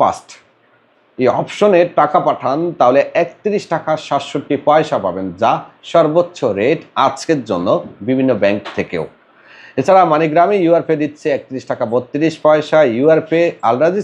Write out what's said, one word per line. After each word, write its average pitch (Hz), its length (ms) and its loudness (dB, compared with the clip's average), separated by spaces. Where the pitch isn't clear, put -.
ফাস্ট 98 280 0
এই 127 100 2
অপশনে 196 400 2
টাকা 147 260 2
পাঠান, 131 320 -2
তাহলে 139 220 4
একত্রিশ 202 400 -4
টাকা 156 180 -4
সাতষট্টি 143 500 -4
পয়সা 151 360 2
পাবেন, 92 220 -6
যা 117 120 2
সর্বোচ্চ 170 480 2
রেট 143 220 0
আজকের 156 340 -2
জন্য 90 180 -2
বিভিন্ন 131 220 0
ব্যাংক 101 180 0
থেকেও। 85 280 -6
এছাড়া 190 220 4
মানিগ্রামে 165 520 2
ইউআর 165 240 2
পে 160 140 0
দিচ্ছে 147 240 -8
একত্রিশ 127 340 -12
টাকা 127 220 -6
বত্রিশ 143 420 -2
পয়সা, 156 320 2
ইউআর 156 240 4
পে 165 100 2
আলরাজি 160 360 0